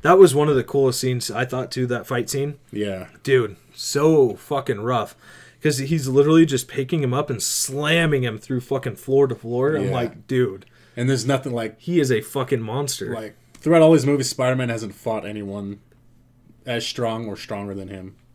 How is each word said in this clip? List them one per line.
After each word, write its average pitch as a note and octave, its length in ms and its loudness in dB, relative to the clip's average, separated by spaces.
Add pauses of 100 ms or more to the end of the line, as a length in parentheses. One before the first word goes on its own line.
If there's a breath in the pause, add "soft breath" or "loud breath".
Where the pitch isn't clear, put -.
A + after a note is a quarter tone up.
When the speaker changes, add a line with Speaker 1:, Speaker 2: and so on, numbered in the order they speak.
Speaker 1:
That E3+ 160 6
was F3+ 180 10
one D3 120 2
of D3 60 4
the B2+ 80 2
coolest C3 380 0
scenes, B2 280 -4
I A#2 160 -4
thought, B2+ 280 -6
too, B2+ 160 -4
that A#2+ 180 -6
fight A#2+ 240 -4
scene. C#3+ 280 -6 (120)
Speaker 2:
Yeah. G2+ 380 -6 (160)
Speaker 1:
Dude, A#2+ 320 2 (180)
so C#3+ 640 2
fucking C3 440 -6
rough. A2+ 360 -4 (440 loud breath)
'Cause D3 180 0
he's C#3 300 -2
literally D3+ 380 6
just C3+ 220 -2
picking C#3+ 340 -4
him B2 100 -2
up D3 160 -2
and A#2 140 -6
slamming D3 800 0
him A2 160 -4
through B2+ 220 -6
fucking C3 360 -6
floor C3+ 300 2
to B2+ 80 -2
floor. B2 400 -2
I'm D3+ 120 -2
Speaker 2:
Yeah. C3 40 -2
Speaker 1:
like, B2 380 -6
"Dude." A#2+ 360 -2 (320 soft breath)
Speaker 2:
And B2 140 -2
there's B2+ 160 -2
nothing, C3 260 -2
like, A2+ 280 -6
Speaker 1:
He F3 200 -2
is C3+ 120 2
a A2 100 2
fucking C3 400 -4
monster. A#2+ 500 -6
Speaker 2:
like, A2+ 220 -12 (240)
throughout D#3+ 240 4
all D#3+ 100 8
these C3+ 140 4
movies, C#3 240 0
Spider-Man B2+ 400 -2
hasn't A2+ 240 -8
fought A2 320 -6
anyone G2+ 540 -10 (840)
as A#2+ 220 -6
strong A2+ 400 -4
or G2+ 100 -10
stronger G2+ 380 -10
than F#2+ 140 -12
him. G2 260 -14 (200)